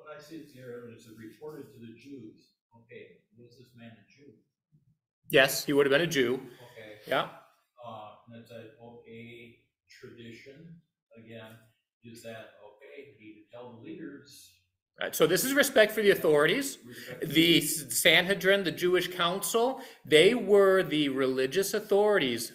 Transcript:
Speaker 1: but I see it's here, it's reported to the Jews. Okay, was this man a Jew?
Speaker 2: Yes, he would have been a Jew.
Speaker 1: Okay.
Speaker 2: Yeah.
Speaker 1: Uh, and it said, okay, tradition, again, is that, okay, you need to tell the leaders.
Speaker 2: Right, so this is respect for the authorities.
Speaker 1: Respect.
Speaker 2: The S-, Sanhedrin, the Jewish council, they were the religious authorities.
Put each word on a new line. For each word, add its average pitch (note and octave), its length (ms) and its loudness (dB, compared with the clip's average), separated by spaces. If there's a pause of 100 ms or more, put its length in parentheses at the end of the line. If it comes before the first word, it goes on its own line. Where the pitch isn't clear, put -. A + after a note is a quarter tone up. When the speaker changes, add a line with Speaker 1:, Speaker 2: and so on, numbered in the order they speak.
Speaker 1:
but D3+ 120 -14
I D3 40 -16
see D#3 160 -16
it's C#3 160 -16
here, A#2+ 400 -14
it's - 140 -20
reported C3 680 -16
to A#2 40 -20
the A#2 140 -18
Jews. - 640 -20 (200)
Okay, - 440 -20 (200)
was A#2+ 200 -20
this A#2 180 -20
man A#2 160 -20
a G2+ 180 -20
Jew? C#3+ 220 -20 (960)
Speaker 2:
Yes, C3+ 340 4
he D3 80 -4
would C#3 140 4
have C3+ 60 2
been C#3+ 80 4
a E3+ 100 -2
Jew. B2+ 240 0
Speaker 1:
Okay. - 600 -14 (120)
Speaker 2:
Yeah. C#3+ 220 -2 (580)
Speaker 1:
Uh, A#2 240 -16 (180)
and A#2 140 -20
it - 60 -20
said, A#2 220 -20 (120)
okay, A#2 760 -20 (340)
tradition, A#2 920 -20 (380)
again, A2+ 320 -20 (540)
is A#2 180 -20
that, A2+ 300 -18 (120)
okay, C3+ 540 -20
you G#2+ 80 -20
need G#2+ 80 -20
to - 180 -20
tell A#2+ 200 -18
the A2+ 100 -20
leaders. - 680 -18 (480)
Speaker 2:
Right, - 160 -6
so D#3+ 100 4
this F#3 180 0
is C4+ 100 -4
respect A3+ 380 4
for A3 100 -2
the G3+ 80 6
authorities. F3 680 2 (100)
Speaker 1:
Respect. - 440 -12
Speaker 2:
The E3 280 4
S-, - 440 -4
Sanhedrin, F#3 640 2
the D#3+ 60 -2
Jewish F3+ 380 0
council, G3 720 -2 (240)
they E3+ 300 6
were G3 480 4
the D3+ 260 -2
religious C3+ 640 -2
authorities. G3 840 0